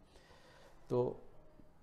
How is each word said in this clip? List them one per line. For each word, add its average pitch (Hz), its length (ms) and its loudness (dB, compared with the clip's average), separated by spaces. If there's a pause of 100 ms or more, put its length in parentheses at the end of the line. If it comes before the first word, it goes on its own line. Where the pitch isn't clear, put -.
(880)
তো 123 320 6 (640)